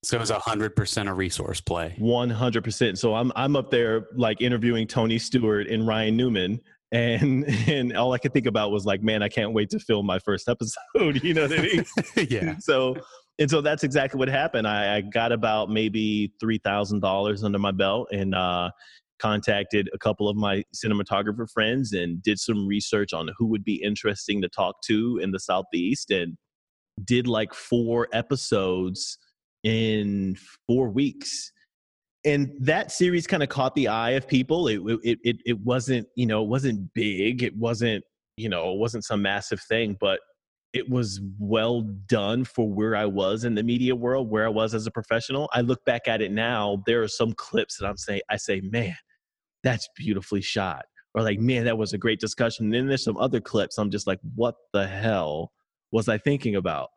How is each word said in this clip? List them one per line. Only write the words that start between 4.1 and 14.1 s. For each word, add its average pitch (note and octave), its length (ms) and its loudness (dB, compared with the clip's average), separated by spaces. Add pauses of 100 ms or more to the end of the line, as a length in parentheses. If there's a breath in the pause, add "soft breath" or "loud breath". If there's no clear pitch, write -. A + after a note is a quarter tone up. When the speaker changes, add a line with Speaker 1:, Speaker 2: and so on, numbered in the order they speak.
Speaker 2:
like, A#2 260 2
interviewing A#2+ 440 2
Tony A2+ 320 2
Stewart A2 500 2
and A2 200 0
Ryan A2 280 2
Newman, A2+ 460 0 (320 soft breath)
and, A#2+ 500 2
<laughs> A2 240 0
and C3 300 0
all B2+ 160 2
I B2 60 0
could C3 140 -2
think B2 120 2
about G#2+ 260 2
was G2+ 140 0
like, G2+ 180 2
"Man, A2 200 2
I G#2 60 2
can't A2 220 -2
wait G#2 200 2
to G#3+ 80 -2
film G#2 260 2
my F#2 140 0
first - 280 -2
episode." A#2+ 340 -4 (140)
<laughs> C#3+ 280 2
You E3+ 100 2
know D#3 140 2
what D#3+ 120 2
I - 20 2
mean? A3 240 2 (200)
Speaker 1:
<laughs> D#3+ 240 0
Yeah. D#3 300 -2
Speaker 2:
So, C3 360 2 (440 loud breath)
and D3 100 4
so D#3 120 4
that's D3+ 220 0
exactly C#3 360 0